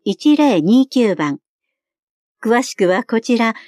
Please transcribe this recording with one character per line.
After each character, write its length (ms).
一 320
零 240
二 280
九 260
番。 240
詳 200
し 120
く 140
は 160
こ 160
ち 180
ら、 160